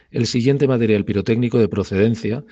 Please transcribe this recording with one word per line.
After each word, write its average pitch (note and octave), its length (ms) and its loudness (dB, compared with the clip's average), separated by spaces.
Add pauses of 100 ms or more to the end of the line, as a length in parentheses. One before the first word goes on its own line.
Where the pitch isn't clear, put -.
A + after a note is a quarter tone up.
(120)
el A#2 160 -2
siguiente C3+ 400 0
material A2 380 2
pirotécnico A2+ 520 0
de A2 120 4
procedencia, G#2 840 -2